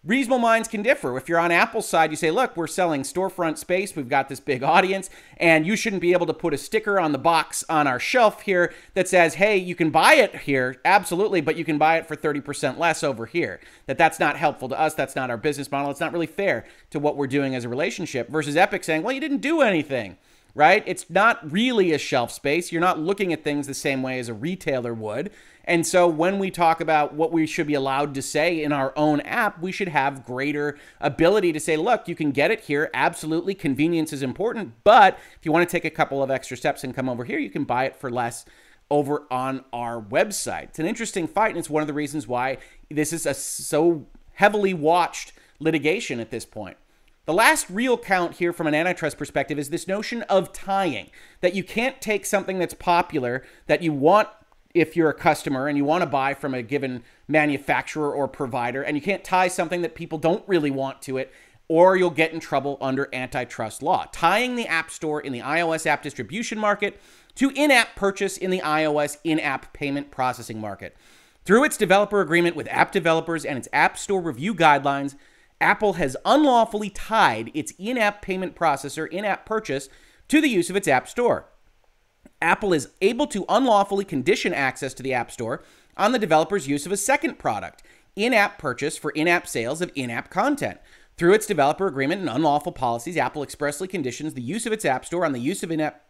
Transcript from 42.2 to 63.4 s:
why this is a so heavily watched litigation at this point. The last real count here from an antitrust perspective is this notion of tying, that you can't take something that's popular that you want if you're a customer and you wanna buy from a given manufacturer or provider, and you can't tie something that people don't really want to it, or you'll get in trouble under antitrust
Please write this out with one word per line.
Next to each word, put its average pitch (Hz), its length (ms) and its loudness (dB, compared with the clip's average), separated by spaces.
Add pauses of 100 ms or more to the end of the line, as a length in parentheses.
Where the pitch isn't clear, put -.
why 123 300 -4 (320)
this 151 240 -2
is 165 120 -6
a 143 80 -2
so 156 760 0 (260)
heavily 202 400 2
watched 160 580 0 (280)
litigation 156 600 -2
at 110 100 -8
this 113 140 -8
point. 98 320 -14 (500)
The 151 80 -2
last 233 360 4
real 233 300 0
count 175 380 0
here 175 140 0
from 170 140 -4
an 147 80 0
antitrust 165 460 -2
perspective 143 400 -4
is 139 100 -6
this 165 180 -8
notion 214 360 -6
of 190 280 2
tying, 180 600 -4 (300)
that 180 120 2
you 190 100 -4
can't 254 380 -4
take 208 240 -2
something 190 320 -2
that's 175 160 -2
popular 151 720 0 (240)
that 160 160 2
you 160 100 0
want 156 340 4 (460)
if 160 220 2
you're 160 140 4
a - 40 -2
customer 147 540 0
and 147 100 -2
you 143 80 0
wanna 165 220 2
buy 139 260 -2
from 135 220 -6
a 123 80 -6
given 127 400 -4 (240)
manufacturer 147 840 0
or 139 160 -2
provider, 123 540 -4
and 147 160 -4
you 139 40 -4
can't 190 220 -4
tie 185 240 2
something 175 360 -4
that 160 100 -6
people 165 240 -10
don't 165 300 0
really 160 240 2
want 135 320 -6
to 131 140 -6
it, 135 140 -6 (360)
or 175 280 6
you'll 180 140 2
get 160 240 0
in 165 60 -8
trouble 143 420 -4
under 135 320 -2
antitrust 127 680 -6